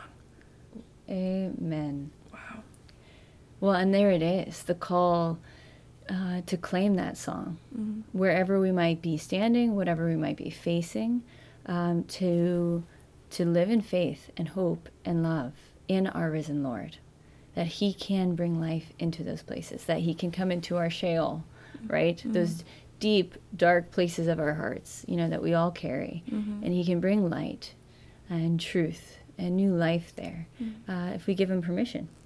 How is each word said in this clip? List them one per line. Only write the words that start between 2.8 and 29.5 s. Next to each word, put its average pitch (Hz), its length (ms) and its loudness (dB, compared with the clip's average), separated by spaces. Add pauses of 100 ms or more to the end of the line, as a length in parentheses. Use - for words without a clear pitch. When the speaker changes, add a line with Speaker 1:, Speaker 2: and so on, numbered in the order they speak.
Speaker 1:
Well, 196 140 4
and 190 200 4
there 202 160 6
it 175 120 6
is, 170 420 0
the 175 100 -2
call, 170 640 2 (720)
uh, 185 360 -2
to 185 120 -2
claim 190 380 2
that 180 220 -2
song, - 400 -8 (200)
Speaker 2:
Mm-hmm. 214 240 -4 (160)
Speaker 1:
wherever 185 420 4
we 190 120 4
might 170 300 2
be 165 160 0
standing, 226 580 2
whatever 170 320 2
we 165 80 2
might 151 220 -2
be - 120 -8
facing, 214 760 0 (420)
um, 175 400 0
to, 175 760 2 (480)
to 180 140 0
live 175 240 4
in 226 120 4
faith 170 560 -2
and 170 100 -4
hope 170 400 -2 (160)
and 165 200 0
love 160 280 0 (380)
in 190 180 2
our 165 240 -2
risen 156 320 -2
Lord, 113 340 -6 (580)
that 170 120 0
he 196 260 -2
can 185 420 0
bring 170 260 0
life 160 360 -4
into 165 260 -4
those - 200 -6
places, - 420 -10
that 165 140 0
he 165 140 0
can 175 180 -2
come 185 200 -2
into 175 260 -2
our 170 120 0
Sheol, 165 540 -2 (340)
Speaker 2:
Mm-hmm. 220 160 -12
Speaker 1:
right? 165 240 2
Speaker 2:
Mm-hmm. - 140 -6
Speaker 1:
Those 170 320 0 (360)
deep, 208 360 2 (220)
dark 175 340 4
places 170 360 0
of 160 120 2
our 151 140 2
hearts, - 560 -6
you 175 80 0
know, 170 100 2
that 165 140 -2
we 165 120 2
all 170 180 4
carry. 160 600 -6
Speaker 2:
Mm-hmm. 208 320 -4
Speaker 1:
And 180 100 0
he 180 120 2
can 170 160 2
bring 190 280 4
light - 440 -6 (560)
and 170 280 0
truth - 600 -2 (200)
and 180 200 -2